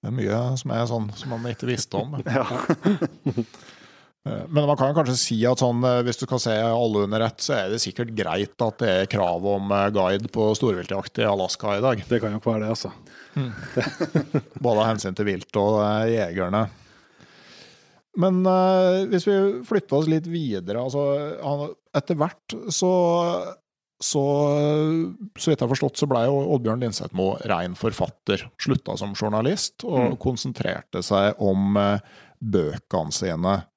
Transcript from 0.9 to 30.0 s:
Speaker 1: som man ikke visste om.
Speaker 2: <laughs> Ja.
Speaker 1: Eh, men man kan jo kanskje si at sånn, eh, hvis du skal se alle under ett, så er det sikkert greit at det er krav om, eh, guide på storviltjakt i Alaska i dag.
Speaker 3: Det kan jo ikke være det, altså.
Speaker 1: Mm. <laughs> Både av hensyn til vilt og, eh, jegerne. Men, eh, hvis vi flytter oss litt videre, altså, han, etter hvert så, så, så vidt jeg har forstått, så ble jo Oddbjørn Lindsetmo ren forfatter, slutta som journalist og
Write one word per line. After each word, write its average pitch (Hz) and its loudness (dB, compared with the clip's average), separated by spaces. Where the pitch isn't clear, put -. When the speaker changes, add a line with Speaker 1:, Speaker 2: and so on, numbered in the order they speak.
Speaker 1:
som 107 -10
man 117 -8
ikke 120 -6
visste 120 -4
om. 135 -6
Speaker 2:
<laughs> 117 -8
Ja. 127 0
Speaker 1:
Eh, - -6
men 147 -4
man 147 2
kan 135 0
jo 147 -2
kanskje 131 0
si - -2
at 123 2
sånn, 120 2
eh, 123 2
hvis 123 -2
du 131 -4
skal 127 -2
se 113 0
alle 113 2
under 107 0
ett, - -4
så 147 -2
er 98 -2
det 113 -4
sikkert 117 -4
greit 101 -2
at 113 -2
det 113 2
er 95 2
krav 90 0
om, 101 -2
eh, 101 2
guide 98 0
på 107 0
storviltjakt 98 -2
i 110 2
Alaska 101 -2
i - -2
dag. 120 0
Speaker 3:
Det 120 0
kan 104 -4
jo 110 -4
ikke 117 0
være 110 -2
det, 110 0
altså. 98 -8
Speaker 1:
Mm. 127 -4
<laughs> - -2
Både 120 4
av 107 4
hensyn 98 -2
til 104 0
vilt 95 -4
og, 104 4
eh, 107 2
jegerne. 95 0
Men, 185 2
eh, 185 4
hvis 180 0
vi 202 4
flytter 202 0
oss 156 2
litt 160 0
videre, 113 -4
altså, 143 -2
han, 143 -4
etter 151 0
hvert - -4
så, 185 2
så, 143 0
så - -2
vidt 156 6
jeg - 0
har 120 2
forstått, 135 0
så 143 0
ble 120 4
jo 139 2
Oddbjørn 120 0
Lindsetmo 95 -2
ren 90 0
forfatter, 98 -2
slutta - -2
som 101 -6
journalist 110 -2
og 127 2